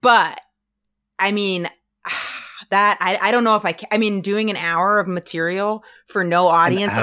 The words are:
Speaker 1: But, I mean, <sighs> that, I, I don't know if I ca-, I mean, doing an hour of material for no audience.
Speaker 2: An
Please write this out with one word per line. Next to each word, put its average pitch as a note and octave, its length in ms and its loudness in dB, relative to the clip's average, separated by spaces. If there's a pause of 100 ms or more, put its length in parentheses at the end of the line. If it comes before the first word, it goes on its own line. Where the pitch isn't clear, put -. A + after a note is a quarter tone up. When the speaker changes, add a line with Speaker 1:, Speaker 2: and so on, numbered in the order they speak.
Speaker 1:
But, G#3+ 380 4 (760)
I G3 140 0
mean, F#3+ 360 -2 (360)
<sighs> - 60 -10 (600)
that, G3+ 300 2
I, F#3 220 -2
I G3 80 2
don't A#3+ 140 2
know A3 120 4
if G#3 80 -2
I F3 80 -2
ca-, - 180 -12
I G#3+ 80 0
mean, G#3 220 0
doing G#3 300 -2
an - 60 -6
hour E3+ 420 0
of F#3 100 0
material F3+ 760 -4 (220)
for F#3+ 180 -2
no F3 240 2
audience. F3 440 2
Speaker 2:
An A2+ 100 -2